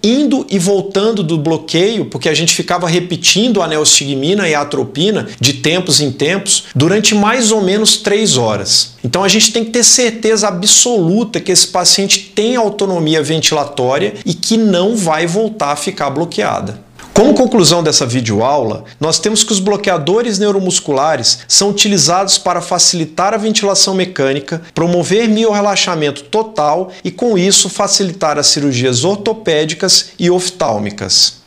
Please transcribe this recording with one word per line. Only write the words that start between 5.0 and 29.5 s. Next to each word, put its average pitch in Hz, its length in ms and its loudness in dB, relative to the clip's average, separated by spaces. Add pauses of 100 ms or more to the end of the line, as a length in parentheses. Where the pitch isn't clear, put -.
de 135 140 0
tempos 156 460 0
em 143 120 -2
tempos, 180 520 -2 (120)
durante 202 360 2
mais 214 380 2
ou 220 100 2
menos 202 360 2
três 202 400 0
horas. 107 560 0 (100)
Então 180 220 0
a 196 40 2
gente 220 240 2
tem 233 120 0
que 226 80 -8
ter 240 100 2
certeza 220 640 2
absoluta 208 920 0
que - 100 -6
esse 180 180 2
paciente 190 680 0
tem 226 200 0
autonomia 190 680 0
ventilatória 147 920 0 (100)
e 180 80 -2
que - 240 -2
não 208 380 2
vai 170 320 0
voltar 196 460 -2
a 147 40 -2
ficar 147 340 -4
bloqueada. 123 760 -4 (260)
Como 254 200 6
conclusão 175 500 4
dessa 151 220 0
videoaula, 117 800 0 (160)
nós 156 180 0
temos 214 240 0
que - 80 -4
os 208 80 0
bloqueadores 196 800 0
neuromusculares 160 1000 0 (100)
são 202 220 2
utilizados 190 680 0
para 175 240 -2
facilitar 175 720 0
a 220 60 -2
ventilação 202 560 0
mecânica, 160 680 -2 (140)
promover 175 520 2
miorrelaxamento 202 1000 0
total 185 680 -2 (100)
e, 180 80 -4
com 226 280 0
isso, 185 320 2
facilitar 180 680 -2
as 139 100 0
cirurgias 127 540 0
ortopédicas 185 1080 -2 (100)